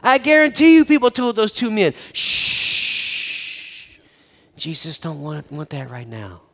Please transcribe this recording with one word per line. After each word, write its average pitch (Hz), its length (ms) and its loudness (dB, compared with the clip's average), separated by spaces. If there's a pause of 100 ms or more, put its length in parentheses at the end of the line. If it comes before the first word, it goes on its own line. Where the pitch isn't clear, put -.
I 262 160 2
guarantee 302 580 4
you 311 100 6
people 262 260 4
told 247 240 -2
those 214 160 0
two 233 200 -4
men, 196 220 2 (200)
"Shh, - 1900 -2 (560)
Jesus 160 440 -8
don't 151 220 -10
want, 151 300 -12
want 147 200 -12
that 135 180 -10
right 120 180 -16
now. 104 340 -16 (120)